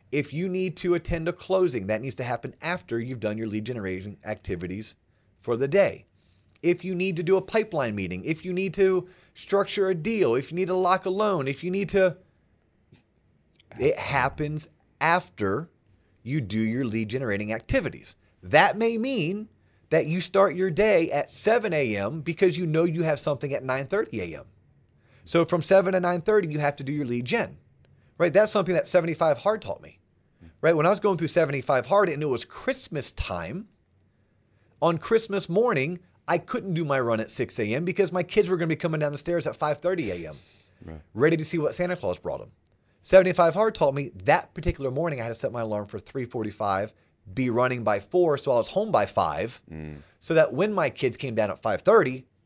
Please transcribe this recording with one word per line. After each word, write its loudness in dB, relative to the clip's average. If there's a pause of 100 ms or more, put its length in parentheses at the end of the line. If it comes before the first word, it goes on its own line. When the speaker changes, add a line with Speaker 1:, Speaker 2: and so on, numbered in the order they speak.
(120)
Speaker 1:
If -2
you -4
need -4
to 0
attend -2
a -4
closing, 0
that -2
needs -8
to -6
happen -6
after -4
you've -8
done -2
your -4
lead -4
generating -6
activities -8 (440)
for -2
the 0
day. 2 (560)
If 0
you -4
need -2
to -4
do 4
a 2
pipeline -2
meeting, -4
if -4
you -6
need -2
to 2 (260)
structure 0
a 2
deal, 2
if -2
you -8
need -2
to 0
lock 2
a -2
loan, 0
if -6
you -4
need -2
to, 4 (1600)
it 2
happens -2 (320)
after 0 (540)
you -4
do -4
your 0
lead -4
generating -4
activities. -4 (280)
That 4
may 0
mean -2 (420)
that 2
you -2
start 4
your 0
day 4
at -2
seven 0
A 0
M -4
because 2
you -2
know 2
you 0
have 0
something -4
at -4
nine -2
thirty -4
A -10
M. -20 (800)
So 2
from 0
seven 4
to 4
nine 0
thirty, 2
you -4
have 0
to -12
do -6
your -2
lead -4
gen, -4 (600)
right? 2
That's 6
something 2
that 0
seventy-five 2
Hard 0
taught -8
me, -20 (600)
right? 4
When 4
I 6
was 2
going 2
through -2
seventy-five 2
Hard 6
and -4
it -2
was -2
Christmas -6
time, -6 (1120)
on 2
Christmas -2
morning, 0 (280)
I 2
couldn't -4
do -2
my 0
run 0
at -6
six -6
A 0
M -2
because 0
my -2
kids 0
were 0
gonna 0
be 0
coming -2
down 0
the -8
stairs -2
at -6
five -2
thirty -2
A -8
M, -16 (460)
Speaker 2:
Right. -14 (120)
Speaker 1:
ready 2
to -4
see -4
what -2
Santa -4
Claus -4
brought -8
'em. -18 (520)
Seventy-five 6
Hard 2
taught 2
me -4 (140)
that 2
particular -4
morning -2
I -4
had -6
to -6
set -4
my -6
alarm -4
for -10
three -8
forty-five, -2 (400)
be 0
running 0
by 2
four, 2
so -2
I 4
was 0
home -2
by 4
five, -2 (120)
Speaker 2:
Mm. -10 (220)
Speaker 1:
so -4
that 6
when 0
my 0
kids -2
came -8
down 2
at -8
five -2
thirty 4 (200)